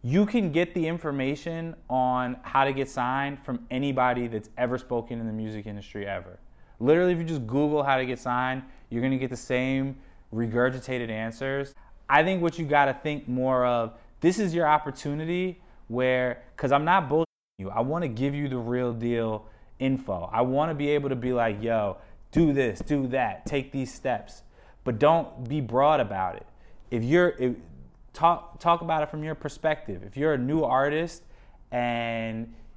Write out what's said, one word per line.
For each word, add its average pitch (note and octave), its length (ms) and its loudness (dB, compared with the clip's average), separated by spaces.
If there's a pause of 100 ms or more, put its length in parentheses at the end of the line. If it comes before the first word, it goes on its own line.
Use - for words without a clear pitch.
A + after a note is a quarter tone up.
You E3+ 240 4
can G#3 260 0
get E3+ 220 0
the E3 120 0
information E3 880 -4 (160)
on B2+ 520 0
how C3+ 220 2
to C#3 80 2
get C3+ 160 -2
signed C3+ 540 -4
from A#2+ 280 -8
anybody B2+ 580 0
that's A2 280 -8
ever B2 220 -2
spoken A#2 400 -6
in A2+ 80 -6
the A2 60 -6
music G#2+ 340 -8
industry G2+ 400 -10
ever. F#2 320 -8 (400)
Literally, E3 340 4
if E3+ 60 0
you E3 60 -2
just D3+ 220 -4
Google D3 360 2
how C3+ 140 2
to C3 100 0
get B2 120 -6
signed, B2+ 440 -2 (280)
you're A#2 120 -2
gonna C3+ 160 0
get B2+ 120 -4
the B2 60 -8
same C3 600 -2 (360)
regurgitated A#2+ 760 -2
answers. C3+ 640 -6 (340)
I D3 140 8
think F#3 180 2
what E3+ 180 0
you E3 60 -4
gotta C#3+ 300 4
think D3 340 -6
more B2+ 380 2
of, A#2 260 0 (280)
this F3+ 180 4
is F#3 160 0
your E3+ 120 2
opportunity D#3 960 0 (280)
where, B2+ 540 0 (140)
'cause C3+ 140 -2
I'm C#3+ 140 4
not E3+ 240 2
bullshitting D#3 160 4 (340)
you, F#2+ 120 -6
I G#2+ 100 -2
wanna D3+ 280 0
give C3 260 -2
you C#3+ 140 -2
the C3 80 -4
real A#2+ 360 -2
deal A#2 540 -2 (340)
info. G2+ 520 -2
I A#2 100 2
wanna C#3+ 320 0
be C#3+ 160 -2
able C#3+ 180 2
to C3+ 80 0
be B2 160 -2
like, A2+ 280 0
"Yo, A2 380 0 (320)
do D#3+ 220 4
this, B2+ 260 2
do C#3 300 0
that, A#2+ 360 -2
take C3+ 280 -4
these C3+ 200 -4
steps." - 520 -6 (400)
But A2 160 -2
don't D3 480 4
be D3 120 -2
broad C3+ 380 4
about G2 380 -2
it. - 100 -16 (440)
If A#2 140 -2
you're, E3+ 340 4
if, B2+ 180 0 (580)
talk, - 440 0
talk E3+ 220 2
about E3 220 0
it D3+ 80 -4
from D#3 120 -6
your D#3 120 -4
perspective. D3+ 680 -4
If G#2+ 140 -14
you're D3+ 160 2
a C#3 60 2
new C#3+ 240 2
artist D3 640 2 (460)
and A#2 840 -2 (220)